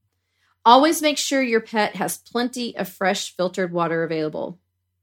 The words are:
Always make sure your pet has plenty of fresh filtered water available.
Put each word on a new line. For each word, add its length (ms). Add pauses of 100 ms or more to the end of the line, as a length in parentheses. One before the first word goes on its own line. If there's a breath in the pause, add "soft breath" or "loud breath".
(640)
Always 360
make 160
sure 240
your 200
pet 340
has 220
plenty 600
of 120
fresh 460
filtered 360
water 320
available. 560 (440)